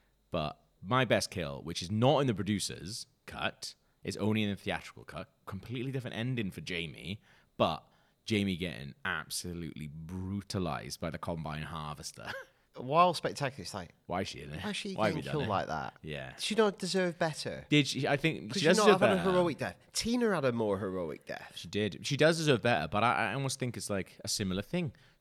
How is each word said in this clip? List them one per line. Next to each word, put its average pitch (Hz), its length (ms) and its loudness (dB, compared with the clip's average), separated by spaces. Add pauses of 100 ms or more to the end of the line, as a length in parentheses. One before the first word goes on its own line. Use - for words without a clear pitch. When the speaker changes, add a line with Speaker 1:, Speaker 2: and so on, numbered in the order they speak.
(300)
Speaker 1:
But 78 280 -2 (260)
my 123 200 2
best 107 260 2
kill, 71 320 -4
which 85 200 -6
is 87 80 -8
not 127 300 6
in 143 60 2
the 117 80 2
producer's 92 720 -4 (200)
cut, - 480 -6 (280)
is - 140 -6
only 107 260 0
in 104 80 0
the 95 60 -2
theatrical 78 480 -6
cut. - 240 -12 (180)
Completely 117 460 -8
different 123 240 -6
ending 117 340 -2
for 85 120 -10
Jamie, 80 580 -6 (380)
but 90 240 2 (420)
Jamie 101 320 2
getting 71 380 -6 (100)
absolutely 85 840 -6
brutalized 82 1120 -6
by 82 100 -4
the 82 80 -8
combine 78 440 -4
harvester. 76 640 -10 (100)
<laughs> - 400 -18
Speaker 2:
While 160 380 4
spectacular, 120 480 -4
it's - 100 -10
like, 92 220 -10 (120)
Speaker 1:
Why 90 140 0
is 95 80 -2
she - 140 -10
in 73 100 -10
it? 85 100 -6
Speaker 2:
why 208 80 -6
is 196 60 -6
she 202 180 -6
Speaker 1:
Why 110 120 2
have - 80 2
Speaker 2:
getting - 20 -2
Speaker 1:
you 78 80 -4
done 67 80 -4
Speaker 2:
killed 147 120 0
Speaker 1:
it? - 40 -2
Speaker 2:
like 92 200 2
that? 73 340 -4
Speaker 1:
Yeah. 69 300 -8
Speaker 2:
Did - 100 -10
she - 140 -2
not 214 220 4
deserve 180 400 0
better? 135 520 -4
Speaker 1:
Did 147 160 6
she? 135 200 -2
I 143 120 4
think 107 340 0
Speaker 2:
Could - 20 -6
Speaker 1:
she 202 60 -2
Speaker 2:
she 143 60 2
Speaker 1:
does 185 100 8
Speaker 2:
not 214 100 6
Speaker 1:
deserve 190 140 10
Speaker 2:
have 208 80 8
had 202 60 6
a 180 80 2
Speaker 1:
better. 190 80 2
Speaker 2:
heroic 175 280 2
death? 101 180 -4 (180)
Tina 226 400 2
had 147 100 0
a 123 80 4
more 107 260 2
heroic 92 460 -4
death. - 300 -10
Speaker 1:
She - 140 -12
did. 101 340 0
She 139 160 0
does 160 180 8
deserve 151 240 4
better, 90 280 4
but 104 140 2
I, 104 280 4
I 107 40 -2
almost 135 240 -2
think 123 200 -4
it's - 100 -6
like 98 360 -2
a - 40 -4
similar 95 320 0
thing, 170 320 -2 (280)